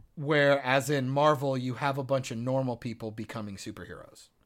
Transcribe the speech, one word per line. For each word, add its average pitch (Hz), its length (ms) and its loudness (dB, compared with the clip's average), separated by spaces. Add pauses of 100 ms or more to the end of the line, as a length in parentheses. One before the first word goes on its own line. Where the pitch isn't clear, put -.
(160)
whereas 139 720 4
in 135 200 0
Marvel, 139 480 4
you 127 160 -2
have 139 240 -2
a 139 60 -2
bunch 131 280 -2
of 117 60 -6
normal 127 400 0
people 113 340 -8
becoming 107 460 -8
superheroes, 87 720 -14 (160)